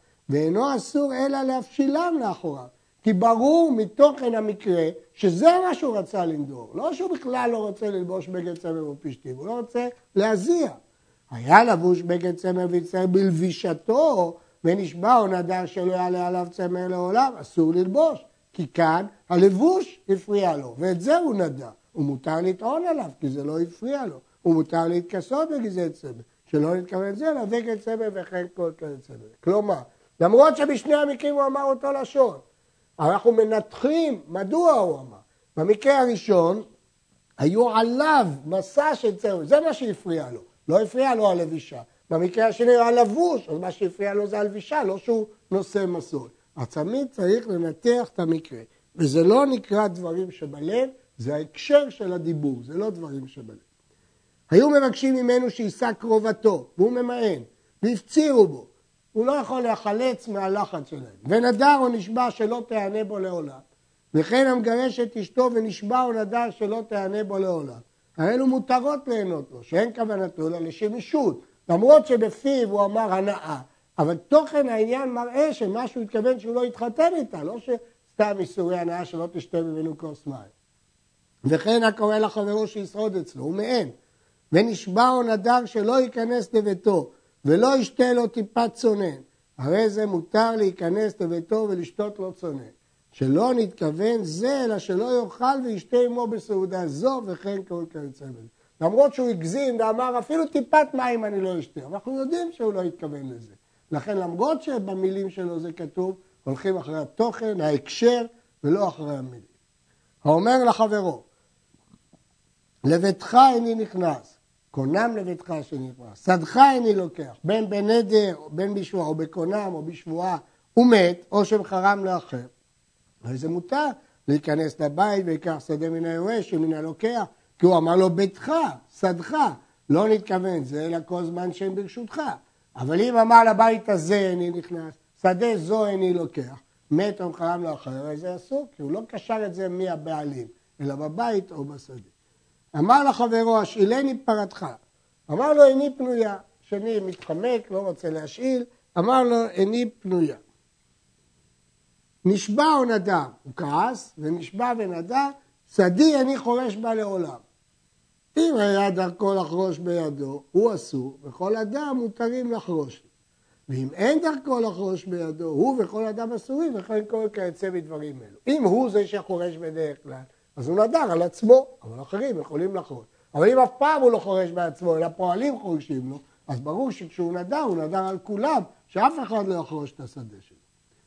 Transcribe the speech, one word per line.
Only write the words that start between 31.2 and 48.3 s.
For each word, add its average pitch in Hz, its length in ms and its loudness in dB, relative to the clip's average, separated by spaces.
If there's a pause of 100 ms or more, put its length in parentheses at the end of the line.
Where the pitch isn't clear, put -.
הוא 277 100 2
אמר 269 180 -2
אותו 269 280 -2
לשון, 269 460 0 (640)
אנחנו 180 320 4
מנתחים 226 960 2
מדוע 196 440 2
הוא 180 280 2
אמר. 131 180 -18 (400)
במקרה 208 420 4
הראשון, 202 640 2 (760)
היו 202 320 2
עליו 240 580 2 (180)
מסע 285 500 0
של 214 200 -2
צמר, 185 300 -4
זה 269 140 6
מה 311 140 0
שהפריע 170 580 -4
לו, 117 100 -14 (260)
לא 175 140 4
הפריע 254 340 0
לו 214 160 4
הלבישה. 160 500 -4 (280)
במקרה 180 380 2
השני 240 280 4
הוא 240 60 8
היה 233 100 4
לבוש, 240 580 2
אז 156 100 -4
מה 180 120 -8
שהפריע 202 420 -4
לו 208 140 -2
זה 208 120 -4
הלבישה, 208 440 -4
לא 190 140 -2
שהוא 220 280 -2 (260)
נושא 196 360 -2
מסור. 156 400 -6 (280)
אז 127 120 -6
תמיד 226 440 -4
צריך 214 360 0
לנתח 202 640 0
את - 60 -6
המקרה, 160 420 -4 (340)